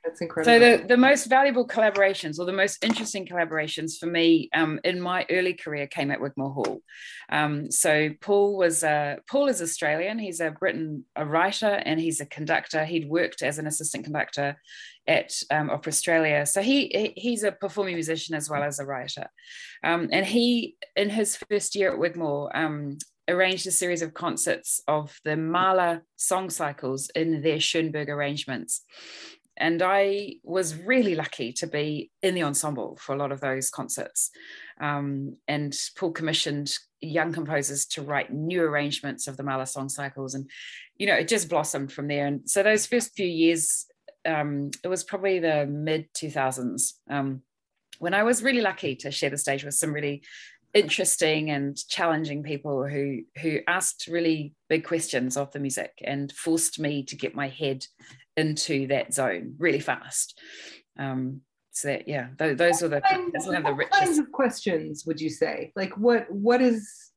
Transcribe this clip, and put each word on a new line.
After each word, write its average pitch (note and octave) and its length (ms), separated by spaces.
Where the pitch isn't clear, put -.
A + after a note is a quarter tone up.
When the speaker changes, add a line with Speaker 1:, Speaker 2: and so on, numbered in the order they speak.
Speaker 1:
That's - 160
incredible. A#3 320
Speaker 2:
So A#3 260
the, - 100
the B3 100
most C4+ 280
valuable B3+ 420
collaborations, G3 720
or F3+ 60
the F3+ 60
most G3 320
interesting G#3+ 440
collaborations D#3+ 720
for E3+ 80
me, E3 440
um, D#3 320
in F3+ 160
my F3+ 300
early F3+ 240
career D3 320
came C#3+ 240
at C#3+ 100
Wigmore C#3 320
Hall. A#2+ 300
Um, D3+ 380
so D3+ 400
Paul G3+ 380
was E3+ 240
a, D3 380
Paul C#4 180
is G3+ 140
Australian. E3 560
He's F#3 220
a E3 100
Britain, D#3 560
a D#3 80
writer, F3 440
and D#3+ 320
he's D#3+ 200
a C#3+ 60
conductor. D#3 580
He'd D#3+ 260
worked - 340
as D3 160
an D#3 80
assistant - 360
conductor C#3+ 540
at, - 280
um, D3+ 180
Opera D3 220
Australia. D3+ 560
So G3 160
he, C4+ 240
he, G#3 280
he's G#3+ 280
a G3+ 80
performing F#3+ 420
musician D#3+ 400
as D3 160
well C#3+ 140
as D3 160
a C#3 60
writer. C#3 420
Um, E3+ 280
and F#3+ 140
he, A#3 520
in G#3 160
his G#3+ 260
first G#3 280
year F#3+ 180
at - 60
Wigmore, D#3+ 580
um, D3 400
arranged F#3 400
a F#3 40
series F3 300
of D#3+ 140
concerts - 720
of D3+ 280
the D3+ 120
Mahler F3 680
song F#3 340
cycles C3+ 640
in D#3+ 320
their D#3 160
Schoenberg D#3 500
arrangements. C#3+ 720
And E3 260
I G3 600
was E3 320
really G#3 380
lucky C#3 400
to - 140
be D3+ 420
in F#3 100
the F3 100
ensemble C#3+ 560
for - 140
a C#3 40
lot C#3+ 140
of C3+ 100
those C3 280
concerts, - 600
um, C#3+ 560
and D3 300
Paul E3+ 160
commissioned D3 600
young D#3+ 320
composers C#3+ 560
to - 140
write C#3+ 320
new E3 300
arrangements D3 640
of C3 100
the C#3 60
Mahler C3 240
song C#3 220
cycles. C3+ 440
And, C3+ 160
you G3+ 100
know, G3+ 80
it D#3 140
just F#3 220
blossomed D3 420
from D3 160
there. C#3+ 180
And C#3+ 240
so G3 140
those G#3+ 240
first A#3 280
few F#3+ 120
years, E3 580
um, D3 460
it F3 40
was F#3 160
probably F#3+ 360
the D3+ 280
mid D#3 460
two D3+ 180
thousands, B2+ 760
um, C3+ 340
when E3+ 160
I G#3 80
was A#3+ 180
really B3 200
lucky F#3 340
to C#3 160
share C#3 180
the C#3+ 80
stage C#3 260
with C#3+ 120
some D#3 180
really C#3+ 300
interesting D#3 800
and C#3 260
challenging D#3 520
people C#3+ 460
who, C#3 320
who D#3 260
asked - 400
really D#3+ 480
big D#3+ 160
questions C3 520
of C#3 140
the D3 80
music C#3 320
and C#3 280
forced D#3+ 480
me D3 240
to C#3+ 140
get - 180
my C#3 140
head C3+ 360
into D3+ 500
that C3+ 260
zone B2 460
really C#3+ 220
fast. - 580
Um, C3+ 440
so - 180
that, - 180
yeah, B2+ 220
th-, D#3 180
those E3+ 240
were E3+ 60
the, D3 140
Speaker 1:
What - 20
kind, F3+ 300
Speaker 2:
that's - 120
one - 120
of - 80
the C#4+ 60
Speaker 1:
what C4+ 80
Speaker 2:
richest. G4 200
Speaker 1:
kinds F4 200
of C#4 120
questions D#3+ 720
would D#3+ 140
you D#3 100
say? D#3 460
Like, F#3+ 220
what, A#3 340
what A3+ 300
is A3+ 560